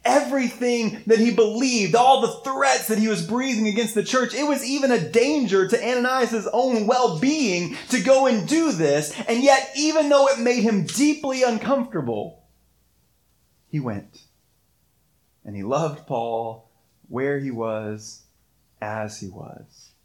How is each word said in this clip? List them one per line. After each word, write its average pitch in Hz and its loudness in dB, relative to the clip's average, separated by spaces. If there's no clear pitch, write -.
Everything 247 0
that 220 6
he 226 2
believed, 220 2
all 254 6
the - -4
threats 269 0
that 220 0
he 220 2
was 185 -2
breathing 226 -2
against 214 -2
the - 0
church, 247 -2
it 285 -2
was 269 0
even 269 0
a 226 2
danger 202 2
to 208 0
Ananias' 240 0
own 233 0
well-being 226 0
to 247 0
go 262 4
and 214 0
do 311 2
this. 151 0
And 240 0
yet, 269 4
even 302 0
though 277 6
it 269 2
made 240 0
him 202 0
deeply 277 0
uncomfortable, 214 -2
he 151 -4
went. 110 -10
And 101 -14
he 101 -8
loved 143 -4
Paul 117 -6
where 139 -4
he 139 -6
was, 110 -8
as 107 -8
he 101 -12
was. - -20